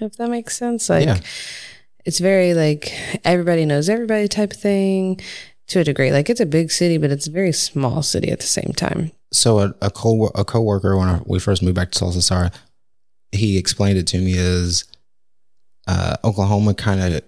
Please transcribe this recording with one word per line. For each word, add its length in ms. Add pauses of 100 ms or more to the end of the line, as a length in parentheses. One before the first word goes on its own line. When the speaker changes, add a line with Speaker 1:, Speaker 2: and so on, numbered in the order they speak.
Speaker 1:
if 160
that 120
makes 280
sense. 320
Like, 160
Speaker 2:
Yeah. 140 (840)
Speaker 1:
it's 160
very, 340
like, 380 (320)
everybody 420
knows 220
everybody 400
type 240
of 80
thing 600 (460)
to 140
a 20
degree. 280
Like, 200
it's 80
a 80
big 240
city, 260
but 140
it's 160
a 40
very 200
small 500
city 300
at 80
the 80
same 280
time. 360 (200)
Speaker 2:
So 280
a, 220
a 100
co-, 420
a 100
coworker, 540
when 100
I, 180
we 120
first 240
moved 140
back 160
to 80
Tulsa, 240
sorry, 260 (840)
he 260
explained 420
it 80
to 120
me 180
as, 480 (1040)
uh, 360
Oklahoma 500
kinda 540